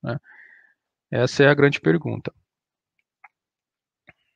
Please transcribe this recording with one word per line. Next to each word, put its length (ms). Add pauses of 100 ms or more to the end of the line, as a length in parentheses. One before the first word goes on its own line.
né? 160 (920)
Essa 340
é 40
a 60
grande 260
pergunta. 540 (2000)